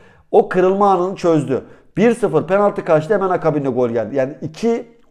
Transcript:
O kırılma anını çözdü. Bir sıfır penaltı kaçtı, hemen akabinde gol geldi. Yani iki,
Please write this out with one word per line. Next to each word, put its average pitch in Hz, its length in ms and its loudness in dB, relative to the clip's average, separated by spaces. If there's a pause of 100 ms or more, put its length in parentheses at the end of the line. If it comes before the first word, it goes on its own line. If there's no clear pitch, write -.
(320)
O - 180 4
kırılma 190 420 2
anını 185 240 -2
çözdü. 135 480 0 (340)
Bir 226 180 4
sıfır 160 320 -2
penaltı 202 380 0
kaçtı, 160 280 2
hemen 190 160 0
akabinde 156 400 -2
gol 123 200 0
geldi. 113 260 -4
Yani 135 260 -4
iki, 226 460 -4 (240)